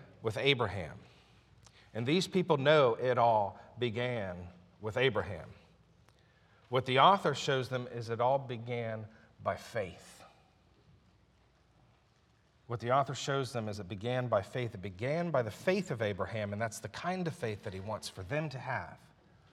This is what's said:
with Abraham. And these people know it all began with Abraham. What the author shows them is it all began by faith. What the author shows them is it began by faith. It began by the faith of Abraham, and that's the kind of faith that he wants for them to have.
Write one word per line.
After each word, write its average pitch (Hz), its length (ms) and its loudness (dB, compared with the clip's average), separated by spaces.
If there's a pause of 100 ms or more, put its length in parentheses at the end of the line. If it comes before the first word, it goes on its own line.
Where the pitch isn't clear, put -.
(240)
with 110 140 -2
Abraham. 110 600 0 (960)
And 113 100 -2
these 165 220 2
people 175 320 2
know 135 380 8
it 123 240 2
all 107 400 4 (180)
began 117 580 -2 (460)
with 107 160 -4
Abraham. 98 500 0 (1200)
What 127 180 0
the 127 140 4
author 180 340 8
shows 131 360 0
them 123 260 -4
is 117 140 -8
it 113 100 -2
all 127 180 2
began 117 680 -6 (360)
by 98 140 -2
faith. - 680 -10 (2500)
What 117 140 -6
the 117 100 0
author 135 240 4
shows 135 380 -2
them 110 160 -4
is 101 100 -8
it 95 80 -10
began 120 400 -4
by 107 140 4
faith. 120 320 -6
It 98 80 -12
began 127 500 -4
by 131 100 2
the 110 80 -2
faith 185 400 -2
of 120 120 -4
Abraham, 101 500 -2
and 104 100 -4
that's 113 200 -4
the 107 80 -10
kind 185 380 -4
of 147 60 -4
faith 107 300 -6
that 101 100 -8
he 95 60 -10
wants 104 300 -8
for - 140 -12
them 147 260 -4
to 135 100 -10
have. - 380 -6 (560)